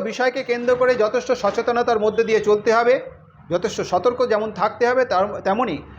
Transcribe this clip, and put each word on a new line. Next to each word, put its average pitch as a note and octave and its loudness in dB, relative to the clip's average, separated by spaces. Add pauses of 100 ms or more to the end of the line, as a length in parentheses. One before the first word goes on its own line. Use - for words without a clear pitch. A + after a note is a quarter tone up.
বিষয়কে B3 -2
কেন্দ্র A#3+ -2
করে B3+ 2
যথেষ্ট A3 0
সচেতনতার A#3 0
মধ্যে G#3+ 2
দিয়ে A3 2
চলতে G#3 2
হবে, A#3+ 4 (540)
যথেষ্ট F3 -4
সতর্ক A#3+ 0
যেমন G#3+ 0
থাকতে G#3 -2
হবে, B3 2
তার, F#3+ 0 (160)
তেমনি G3 -2 (240)